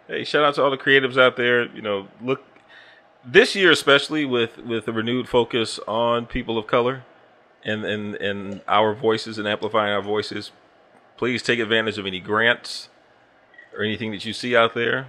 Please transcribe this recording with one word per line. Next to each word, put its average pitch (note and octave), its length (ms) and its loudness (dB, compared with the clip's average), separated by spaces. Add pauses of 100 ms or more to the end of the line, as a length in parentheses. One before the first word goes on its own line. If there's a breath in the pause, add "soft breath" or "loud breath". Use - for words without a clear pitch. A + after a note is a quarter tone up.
Hey, C#3 180 -6
shout D3+ 200 2
out C#3+ 120 2
to C3+ 60 2
all C#3 80 4
the C3+ 60 -2
creatives C3+ 440 2
out B2+ 160 6
there. A#2+ 280 2 (100)
You - 80 -16
know, G2+ 260 -4 (120)
look, C3 220 -4 (840 soft breath)
this F#3+ 320 4
year F#3 140 4
especially D3 540 4
with, A#2+ 340 -2
with A#2 300 -6
a A#2 40 -2
renewed A#2 360 -2
focus A#2 500 0 (100)
on A#2 380 0
people A2+ 320 -4
of G#2+ 80 -6
color B2+ 380 0 (600)
and, G#2+ 200 -4
and, G#2 320 -4
and G2+ 520 -6
our G#2+ 260 4
voices A2 440 -2
and G#2 100 -4
amplifying G#2 440 0
our G2+ 100 -2
voices, G#2 480 -4 (680)
please A#2+ 260 -4
take A#2+ 180 0
advantage A2 380 0
of G2 80 -6
any F#2 140 -8
grants A2 680 -2 (840)
or G#2 100 -6
anything A2 260 -4
that G2 140 -10
you A2 80 -6
see B2 240 -2
out A#2 180 4
there. B2 340 -2